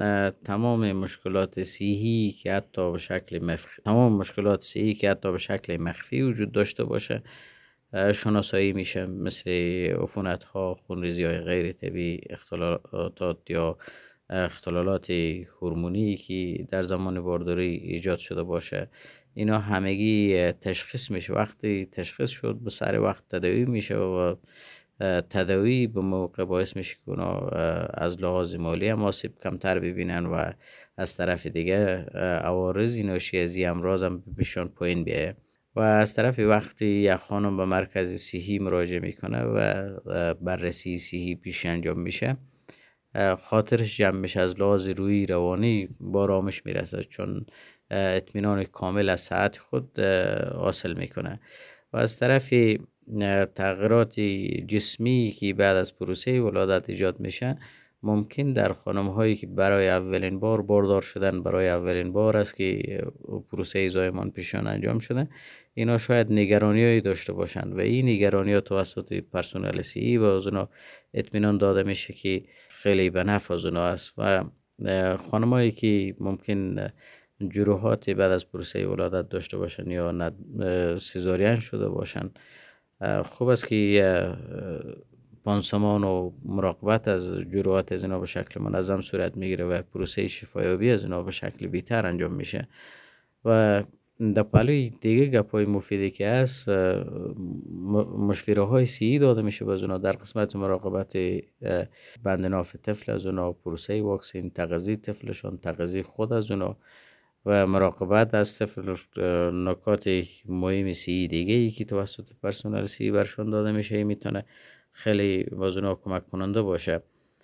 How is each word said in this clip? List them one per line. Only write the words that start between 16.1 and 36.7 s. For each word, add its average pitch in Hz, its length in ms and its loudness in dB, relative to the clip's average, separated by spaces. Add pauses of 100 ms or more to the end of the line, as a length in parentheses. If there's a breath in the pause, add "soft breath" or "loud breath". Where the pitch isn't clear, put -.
که 90 560 -6
در 95 120 -2
زمان 92 380 -4
بارداری 87 540 -2
ایجاد 85 420 -4
شده 87 260 -6
باشه، 90 460 -4 (440 soft breath)
اینا 107 260 2
همگی، 101 800 2
اه، 87 140 4
تشخیص - 600 -6
می‌شه. 92 220 -6
وقتی 104 520 -2
تشخیص 92 440 -6
شد، 113 260 -6
به 117 140 -10
سر 107 300 -2
وقت 101 300 0
تداوی 92 360 0
می‌شه 110 300 -2
و، 92 400 0 (640 loud breath)
اه، 92 200 2
تداوی 101 640 2
به 110 140 -4
موقع 92 440 -2
باعث 92 300 -2
می‌شه 92 200 -8
که - 60 -20 (100)
اونا، 92 200 -2
اه، 85 640 -2
از 87 280 -4
لحاظ 90 340 -2
مالی 85 320 -2
هم 107 160 0
آسیب - 280 -2 (120)
کمتر 92 360 -2
ببینن 90 460 -2
و 82 260 -2 (460 soft breath)
از 95 200 -4
طرف 87 300 -2
دیگه، 92 640 0
اه، 95 80 -6
عوارض 92 760 0
ناشی 92 400 -2
از 87 160 0
این 90 140 2
امراض 90 340 0
هم 90 140 -2
به 90 200 -14
پیشان 90 300 -4
پایین 87 360 -2
بیایه. 80 320 -2 (440)
و - 20 2
از 107 320 6
طرف 120 260 2
وقتی 107 460 2